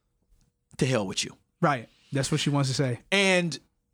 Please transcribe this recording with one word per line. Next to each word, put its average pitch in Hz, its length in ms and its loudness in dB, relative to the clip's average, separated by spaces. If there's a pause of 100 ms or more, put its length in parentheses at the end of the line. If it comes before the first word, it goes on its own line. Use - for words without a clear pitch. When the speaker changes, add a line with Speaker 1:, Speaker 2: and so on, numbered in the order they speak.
(800)
Speaker 1:
"To 151 80 2
hell 120 200 0
with - 180 -6
you." - 120 -12 (240)
Speaker 2:
Right. 139 280 0 (220)
That's 139 220 -2
what 151 80 0
she 147 100 -2
wants 139 200 0
to 127 40 -4
say. 127 240 -2 (140)
Speaker 1:
And, 185 440 2 (360)